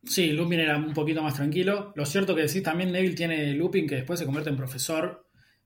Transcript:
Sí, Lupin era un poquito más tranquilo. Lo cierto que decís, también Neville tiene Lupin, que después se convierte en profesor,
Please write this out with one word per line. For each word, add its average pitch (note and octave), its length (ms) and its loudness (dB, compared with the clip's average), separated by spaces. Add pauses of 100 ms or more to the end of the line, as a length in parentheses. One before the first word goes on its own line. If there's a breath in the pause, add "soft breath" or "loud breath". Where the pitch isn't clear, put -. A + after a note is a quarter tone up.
Sí, E3 280 2
Lupin E3+ 260 2
era D#3 180 4
un D3+ 160 -2
poquito D#3 300 0
más C#3+ 120 -2
tranquilo. F#3 600 0
Lo D3 100 -2
cierto F#3+ 300 2
que D#3+ 60 2
decís, D3+ 200 0
también F3 300 0
Neville F3+ 240 2
tiene D#3 380 0
Lupin, E3 340 2
que C#3+ 80 -2
después E3+ 240 -4
se D#3+ 60 -4
convierte D3+ 240 -2
en C3+ 80 0
profesor, D#3 680 -4 (400)